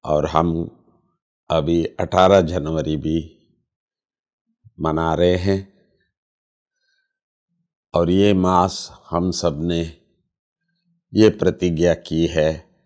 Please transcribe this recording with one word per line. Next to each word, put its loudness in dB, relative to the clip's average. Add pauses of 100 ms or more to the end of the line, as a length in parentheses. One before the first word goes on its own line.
और -2
हम -2 (840)
अभी 0
अठारह 4
जनवरी -4
भी -6 (1300)
मना -2
रहे 2
हैं। -2 (2250)
और 0
ये 4
मास 0 (200)
हम -2
सब -4
ने -2 (1300)
ये 6
प्रतिज्ञा 0
की -2
है -2 (160)